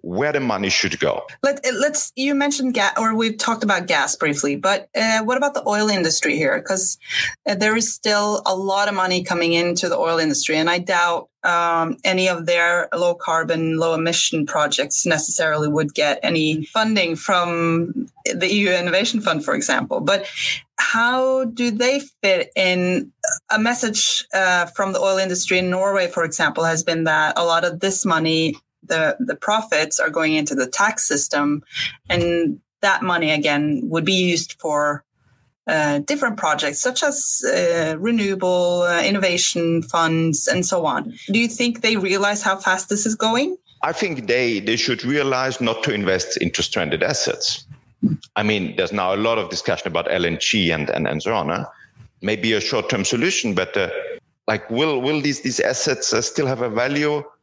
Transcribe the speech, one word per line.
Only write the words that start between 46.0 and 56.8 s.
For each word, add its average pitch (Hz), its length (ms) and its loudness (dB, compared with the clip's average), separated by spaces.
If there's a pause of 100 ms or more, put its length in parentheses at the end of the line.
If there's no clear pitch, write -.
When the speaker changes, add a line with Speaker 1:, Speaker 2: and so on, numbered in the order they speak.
Speaker 1:
into - 260 -2
stranded 82 400 -2
assets. - 600 -2 (720)
I 104 40 0
mean, 104 360 0
there's 92 160 0
now 95 200 0
a 98 40 0
lot 113 200 2
of 92 140 -4
discussion - 380 -4
about 85 220 -2
L 87 140 0
N 85 140 -2
G 92 320 2
and, 76 180 -2
and, - 160 0
and 76 160 -2
so 107 120 -2
on. 90 160 -2
Huh? 87 160 -4 (560)
Maybe 107 320 0
a 101 80 0
short-term 107 440 -2
solution, 123 480 0
but, 92 240 -2
uh, 92 120 0 (580)
like, 110 240 -2
will, 139 300 0
will 147 200 0
these, 143 200 -2
these 127 180 -2
assets, - 540 0
uh, 117 80 2
still 139 260 -2
have 127 140 -2
a 120 80 -2
value 143 540 0 (200)